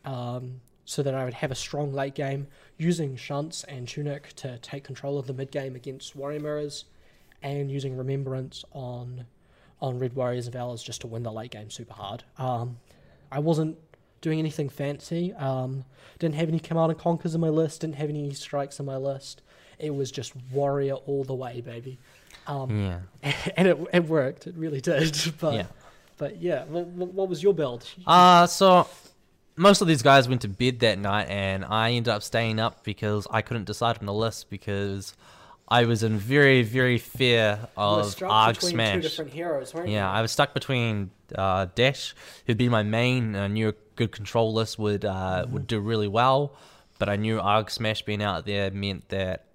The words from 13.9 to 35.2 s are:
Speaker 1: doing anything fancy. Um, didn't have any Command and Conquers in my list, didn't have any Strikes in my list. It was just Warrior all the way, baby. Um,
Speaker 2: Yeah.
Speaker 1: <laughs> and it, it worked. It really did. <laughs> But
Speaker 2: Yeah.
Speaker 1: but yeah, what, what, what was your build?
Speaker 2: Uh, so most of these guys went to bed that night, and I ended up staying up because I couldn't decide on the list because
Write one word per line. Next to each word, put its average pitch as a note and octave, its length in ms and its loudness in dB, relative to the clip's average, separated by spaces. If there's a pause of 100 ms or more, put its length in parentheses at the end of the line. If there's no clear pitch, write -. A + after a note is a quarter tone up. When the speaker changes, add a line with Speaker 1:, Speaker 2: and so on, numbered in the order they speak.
Speaker 1:
doing D#3 180 -2
anything D#3 300 -4
fancy. E3 680 -6
Um, C3 500 -4 (340)
didn't D#3 180 -2
have D#3+ 120 0
any D#3+ 120 0
Command E3 320 0
and D#3+ 80 -6
Conquers E3+ 340 -2
in E3 60 0
my D#3+ 100 2
list, D#3 320 0
didn't D#3+ 140 -6
have D3+ 120 -4
any D3 240 -6
Strikes C#3 480 -8
in C#3 60 -6
my C3+ 100 -6
list. C3+ 460 -6 (360)
It D3+ 160 -6
was C3+ 160 -2
just - 220 -10 (200)
Warrior C#3 420 0
all C#3 300 -4
the C3 100 -6
way, B2 260 -8
baby. B2 380 -14 (480)
Um, C3+ 240 -4 (100)
Speaker 2:
Yeah. F#2 200 -2 (220)
Speaker 1:
<laughs> - 340 -4
and F3+ 120 6
it, E3+ 80 6 (160)
it F3 140 4
worked. D3 400 0
It F3 100 -12
really D#3 240 -4
did. D#3 340 2 (200)
<laughs> - 60 -16
But D3+ 140 0
Speaker 2:
Yeah. F#2+ 120 -2 (500)
Speaker 1:
but D3+ 240 -8
yeah, E3 240 -2
what, E3+ 220 -6
what, F3+ 260 -8
what F#3+ 160 -2
was D#3+ 140 -4
your G3+ 100 6
build? C3+ 340 -2 (200)
Speaker 2:
Uh, F3 400 12
so F3+ 420 8 (680)
most G3 260 8
of F3+ 60 4
these C#3+ 140 6
guys C#3 260 8
went B2+ 140 2
to G#2 60 -4
bed B2 320 0
that G#2+ 180 4
night, G2+ 300 0
and G2 380 -2
I A2 260 2
ended A#2+ 220 0
up G#2 80 -4
staying A2+ 360 0
up A2+ 260 -2
because G#2 460 -2
I A2 120 0
couldn't A2+ 220 -6
decide A2 340 -2
on G2+ 80 -10
the G2+ 80 -4
list A2 340 -4
because G2 640 -6 (540)